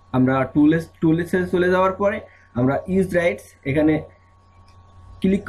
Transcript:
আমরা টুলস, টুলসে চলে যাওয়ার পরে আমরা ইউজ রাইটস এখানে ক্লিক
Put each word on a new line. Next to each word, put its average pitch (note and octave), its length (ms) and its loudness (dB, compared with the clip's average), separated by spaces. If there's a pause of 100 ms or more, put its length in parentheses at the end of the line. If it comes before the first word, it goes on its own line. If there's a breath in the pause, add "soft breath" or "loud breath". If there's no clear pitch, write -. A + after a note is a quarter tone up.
(180)
আমরা B2+ 180 2 (180)
টুলস, D#3 320 2 (160)
টুলসে E3+ 380 0 (140)
চলে F3+ 200 2
যাওয়ার F#3 280 2
পরে G#3 160 -2 (420 loud breath)
আমরা C3 160 2 (180)
ইউজ F#3+ 240 0
রাইটস E3+ 280 -2 (240)
এখানে D#3 240 2 (1300 soft breath)
ক্লিক F#3+ 280 0